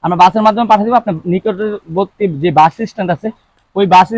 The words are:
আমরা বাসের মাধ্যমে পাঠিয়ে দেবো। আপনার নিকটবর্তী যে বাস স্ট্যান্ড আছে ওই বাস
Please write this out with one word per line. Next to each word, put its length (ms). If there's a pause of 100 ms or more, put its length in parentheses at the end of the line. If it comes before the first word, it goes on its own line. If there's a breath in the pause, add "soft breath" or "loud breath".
আমরা 180
বাসের 240
মাধ্যমে 260
পাঠিয়ে 160
দেবো। 140
আপনার 140 (160)
নিকটবর্তী 920 (180)
যে 60 (100)
বাস 160 (140)
স্ট্যান্ড 260
আছে 120 (480)
ওই 180
বাস 240